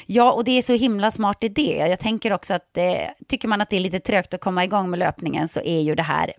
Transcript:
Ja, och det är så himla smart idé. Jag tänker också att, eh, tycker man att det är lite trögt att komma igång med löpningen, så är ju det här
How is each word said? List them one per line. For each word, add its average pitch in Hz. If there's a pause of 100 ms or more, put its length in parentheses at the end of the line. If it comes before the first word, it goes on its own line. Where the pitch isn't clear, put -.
Ja, 240
och 233
det 247
är 254
så 247
himla 220
smart 208
idé. 208
Jag 180
tänker 220
också -
att, -
eh, 180 (180)
tycker -
man 208
att 208
det 208
är 185
lite 185
trögt 190
att 180
komma 180
igång 190
med 175
löpningen, 160
så -
är 165
ju 151
det 165
här 156